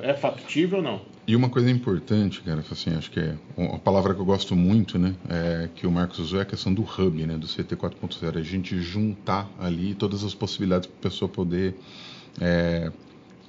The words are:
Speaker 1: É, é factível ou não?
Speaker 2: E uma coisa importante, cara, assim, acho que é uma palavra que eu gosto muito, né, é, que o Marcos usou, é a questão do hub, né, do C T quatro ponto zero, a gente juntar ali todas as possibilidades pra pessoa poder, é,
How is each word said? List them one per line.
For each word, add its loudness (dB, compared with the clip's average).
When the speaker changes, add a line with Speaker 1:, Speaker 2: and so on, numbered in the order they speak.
Speaker 1:
É, 2
é 2
factível 0
ou 0
não? -4
Speaker 2:
E 6
uma 6
coisa 4
importante, 2
cara, -4
assim, -2
acho -6
que -2
é -2
uma -2
palavra 4
que -4
eu -2
gosto 2
muito, 6
né, 2
é, -2
que -6
o 2
Marcos 2
usou, -2
é 2
a -2
questão -2
do 2
hub, 0
né, -2
do -6
C -6
T -4
quatro -6
ponto -8
zero, -4
a -2
gente -4
juntar -2
ali -2
todas -2
as -4
possibilidades 0
pra -6
pessoa -4
poder, -2
é, 2